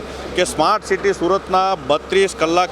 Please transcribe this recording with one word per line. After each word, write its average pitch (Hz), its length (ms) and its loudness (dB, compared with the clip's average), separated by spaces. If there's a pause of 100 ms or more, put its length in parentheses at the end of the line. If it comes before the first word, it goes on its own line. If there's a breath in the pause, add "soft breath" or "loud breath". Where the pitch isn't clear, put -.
(360 loud breath)
કે 180 80 2
સ્માર્ટ 180 400 2
સિટી 190 280 0
સુરતના 185 640 0
બત્રીસ 156 640 0
કલાક 170 340 2